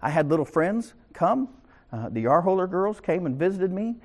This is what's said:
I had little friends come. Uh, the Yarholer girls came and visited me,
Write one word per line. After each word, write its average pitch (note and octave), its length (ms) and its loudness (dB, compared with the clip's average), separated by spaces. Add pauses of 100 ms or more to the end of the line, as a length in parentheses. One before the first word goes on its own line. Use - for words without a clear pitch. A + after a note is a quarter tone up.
I C#3 80 -4
had D3+ 200 0
little D#3 160 2
friends G3+ 480 -2 (200)
come. A#3+ 360 0 (420)
Uh, A2+ 180 -8
the A2+ 140 -4
Yarholer F3+ 460 2
girls G3 300 -2
came F3 260 -2
and C3 120 -2
visited F#3 340 0
me, A3 340 -4